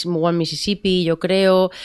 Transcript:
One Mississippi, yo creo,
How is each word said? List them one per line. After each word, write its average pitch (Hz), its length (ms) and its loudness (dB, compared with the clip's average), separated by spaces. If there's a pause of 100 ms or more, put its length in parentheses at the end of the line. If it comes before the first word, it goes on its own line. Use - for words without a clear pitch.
One 170 320 0
Mississippi, 180 640 -2
yo 165 160 0
creo, 185 500 2 (160)